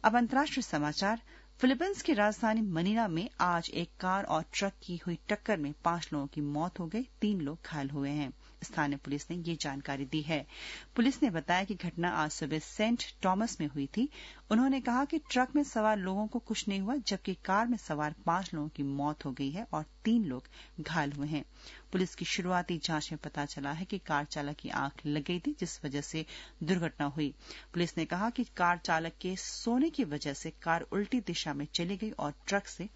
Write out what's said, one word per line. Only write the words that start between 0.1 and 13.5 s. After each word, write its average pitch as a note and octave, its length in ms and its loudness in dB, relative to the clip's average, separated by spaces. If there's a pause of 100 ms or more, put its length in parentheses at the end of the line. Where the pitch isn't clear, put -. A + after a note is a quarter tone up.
अंतर्राष्ट्रीय B3+ 460 2
समाचार। E3+ 580 0 (400)
फिलीपींस D4 420 2
की E4 100 2
राजधानी G#3+ 560 4
मनीला G3 400 2
में E3+ 200 0 (120)
आज F3 320 2
एक E3+ 160 -2 (120)
कार F#3 260 0
और D#3+ 180 2 (100)
ट्रक G3 180 0 (100)
की F3 140 -6 (100)
हुई F3 120 -4 (100)
टक्कर G#3 280 0
में D3 160 -2 (120)
पांच E3+ 280 2
लोगों C#3+ 140 -2
की D3+ 160 -6
मौत D3 380 -2
हो E3+ 60 -4
गई, G#3+ 160 -4 (180)
तीन G#3 200 2
लोग D3+ 260 -4
घायल C#3 240 -4
हुए C#3+ 200 -2
हैं। C#3+ 220 -2 (320)
स्थानीय C#3+ 320 0
पुलिस C#3+ 340 -6
ने F3 80 -4
ये E3 220 -2
जानकारी C#3 440 -4
दी D#3 180 -2
है। D3 240 -2 (500)
पुलिस B3 260 4
ने C#4 80 6
बताया F3+ 340 2
कि G3 100 -4
घटना E3+ 400 -2
आज D#3 160 2
सुबह D#3 280 -2
सेंट A3 460 0 (200)
थॉमस G3 360 2